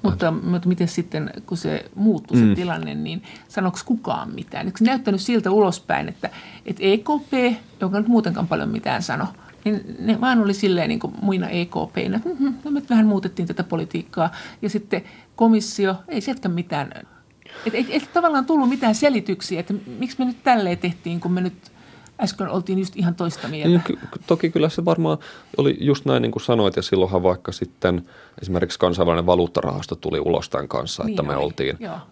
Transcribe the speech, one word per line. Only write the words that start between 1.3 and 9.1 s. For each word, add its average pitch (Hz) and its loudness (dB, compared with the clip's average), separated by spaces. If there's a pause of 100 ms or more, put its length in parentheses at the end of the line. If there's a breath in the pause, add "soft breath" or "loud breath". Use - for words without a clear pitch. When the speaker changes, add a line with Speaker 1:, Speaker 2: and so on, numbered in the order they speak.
Speaker 1:
kun 170 -8
se 156 -4 (100)
muuttui 196 2
se 117 8
Speaker 2:
Mm. 104 6
Speaker 1:
tilanne, 160 -4
niin 110 -6 (240 loud breath)
sanoks 185 -4
kukaan - -4
mitään? - -10
Eikö 185 -6
se 220 4
näyttänyt 214 2
siltä 208 0
ulospäin, 190 2
että, - -8 (360 loud breath)
että - -6
E 196 4
K 214 -6 (240)
P, - -4 (480)
joka 190 0
nyt 214 0
muutenkaan 214 2
paljon - -2
mitään - -2
sano, - -4 (380 loud breath)